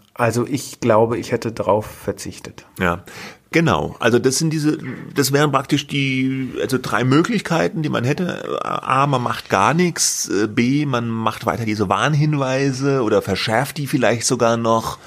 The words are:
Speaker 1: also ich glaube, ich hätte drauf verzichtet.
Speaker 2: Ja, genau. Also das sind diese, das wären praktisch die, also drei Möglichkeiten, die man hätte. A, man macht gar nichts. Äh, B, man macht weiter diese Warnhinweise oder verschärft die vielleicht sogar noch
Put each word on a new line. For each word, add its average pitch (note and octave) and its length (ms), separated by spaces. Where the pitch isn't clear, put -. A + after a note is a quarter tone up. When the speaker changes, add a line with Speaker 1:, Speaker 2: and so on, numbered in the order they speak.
Speaker 1:
also A#2 340
ich - 320
glaube, A2+ 380
ich - 120
hätte A2+ 220
drauf G#2 320
verzichtet. - 800
Speaker 2:
Ja, F2+ 240
genau. F#2+ 500
Also A#2+ 180
das C3 200
sind D#3+ 120
diese, D3+ 280
das C#3 180
wären C#3+ 200
praktisch C#3 360
die, C3 760
also A#2+ 180
drei A2 240
Möglichkeiten, E3+ 800
die D3 80
man A#2 140
hätte. - 600
A, - 420
man C3 160
macht - 280
gar G#2 240
nichts. - 560
Äh, G2+ 160
B, B2 400
man A#2+ 240
macht A2+ 340
weiter A2 220
diese G#2 240
Warnhinweise C#3 1120
oder G#2+ 180
verschärft A2 560
die C#3+ 100
vielleicht A#2 400
sogar A#2 300
noch A2+ 400